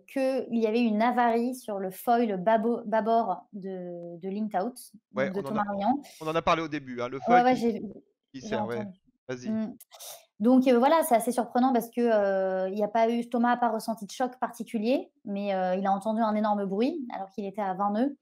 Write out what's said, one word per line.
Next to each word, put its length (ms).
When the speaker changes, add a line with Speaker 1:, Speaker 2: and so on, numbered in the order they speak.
Speaker 1:
que 380
il 100
y 60
avait 140
une 200
avarie 540
sur 240
le 120
foil 460
babo-, 480
bâbord 680
de, 680
de 100
Linkout, 460
Speaker 2:
Ouais, 160
Speaker 1:
donc 60
de 40
Speaker 2:
on 40
en 60
Speaker 1:
Thomas 180
Speaker 2:
a, 80
Speaker 1:
Riant. 260
Speaker 2:
on 60
en 80
a 60
parlé 200
au 60
début, 340
hein, 60
le 100
Speaker 1:
Ouais, 80
Speaker 2:
foil 180
Speaker 1:
ouais, 100
Speaker 2:
qui, 80
Speaker 1:
j'ai, 200
Speaker 2:
qui 600
Speaker 1:
j'ai 60
Speaker 2:
sert, 180
ouais. 120
Speaker 1:
entendu. 200
Speaker 2:
Vas-y. 220
Speaker 1:
Mm. 280
Donc, 280
euh, 120
voilà, 240
c'est 120
assez 160
surprenant 400
parce 180
que, 120
euh, 680
il 100
y 40
a 40
pas 220
eu, 200
Thomas 200
n'a 80
pas 120
ressenti 360
de 60
choc 280
particulier, 720
mais, 280
euh, 220
il 100
a 60
entendu 300
un 120
énorme 320
bruit 480
alors 160
qu'il 160
était 160
à 140
vingt 160
nœuds. 300